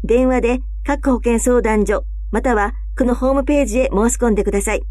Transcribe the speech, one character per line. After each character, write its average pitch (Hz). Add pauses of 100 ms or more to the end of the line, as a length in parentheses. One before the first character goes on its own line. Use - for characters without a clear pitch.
電 254
話 254
で 247 (260)
各 -
保 233
健 233
相 247
談 214
所、 202 (280)
ま 226
た 247
は 208 (240)
区 262
の 240
ホ 254
ー 269
ム 277
ペ 285
ー 262
ジ 214
へ 254
申 220
し -
込 240
ん 208
で 185
く 196
だ 202
さ 208
い。 -